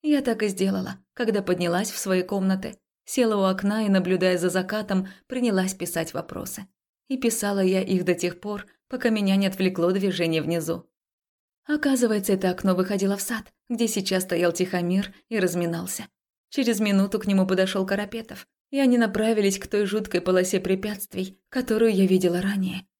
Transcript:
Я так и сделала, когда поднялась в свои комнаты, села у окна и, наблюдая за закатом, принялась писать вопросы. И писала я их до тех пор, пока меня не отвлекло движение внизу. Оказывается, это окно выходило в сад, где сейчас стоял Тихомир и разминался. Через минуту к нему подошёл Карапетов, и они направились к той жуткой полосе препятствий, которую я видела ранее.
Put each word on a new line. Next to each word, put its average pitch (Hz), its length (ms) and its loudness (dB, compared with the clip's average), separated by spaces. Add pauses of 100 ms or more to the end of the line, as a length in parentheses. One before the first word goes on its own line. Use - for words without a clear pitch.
Я 294 180 2
так 226 220 0
и 214 60 0
сделала, 190 500 -2 (160)
когда 214 280 0
поднялась 180 500 0
в - 60 -10
свои 185 260 0
комнаты, 190 520 -2 (280)
села 220 320 0
у 196 80 2
окна 202 420 0
и, - 20 2
наблюдая 185 480 2
за 175 140 0
закатом, 190 560 -2 (220)
принялась 202 460 0
писать 165 380 -6
вопросы. - 540 -10 (400)
И 262 100 -4
писала 202 440 0
я 190 200 4
их 185 240 0
до 175 100 2
тех 175 260 -4
пор, 208 260 -10 (220)
пока 247 220 0
меня 202 260 2
не 196 100 2
отвлекло 185 460 0
движение 175 500 0
внизу. 165 480 -4 (760)
Оказывается, 247 680 2
это 190 180 2
окно 185 240 0
выходило 190 420 0
в 196 60 -8
сад, - 300 -8 (160)
где 233 180 -2
сейчас 190 380 -2
стоял 175 260 0
Тихомир 180 640 -2 (140)
и 226 100 -4
разминался. 175 720 -2 (400)
Через 226 320 0
минуту 202 400 2
к - 60 -6
нему 190 200 4
подошёл 190 400 0
Карапетов, 208 640 -8 (240)
и 277 80 0
они 247 180 6
направились 214 640 2
к - 80 -14
той 208 180 0
жуткой 196 340 -2
полосе 185 380 2
препятствий, 190 800 -4 (100)
которую 226 460 2
я 190 120 6
видела 180 360 4
ранее. 190 440 -2 (140)